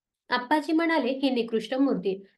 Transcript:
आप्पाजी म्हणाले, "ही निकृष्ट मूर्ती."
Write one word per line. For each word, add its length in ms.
आप्पाजी 420
म्हणाले, 400
"ही 180
निकृष्ट 440
मूर्ती." 500